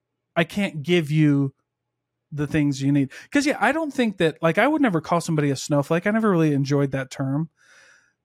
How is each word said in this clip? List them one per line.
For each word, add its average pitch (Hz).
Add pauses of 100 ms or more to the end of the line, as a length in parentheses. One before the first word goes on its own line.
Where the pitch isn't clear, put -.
(340)
I 170
can't 165
give 165
you 143 (800)
the 147
things 143
you 139
need. 139 (200)
'Cause, 285
yeah, 294
I 233
don't 311
think 226
that, 160
like, 165
I 214
would 311
never 180
call 170
somebody 147
a 135
snowflake. 147
I 208
never 220
really 160
enjoyed 139
that 135
term. 143 (760)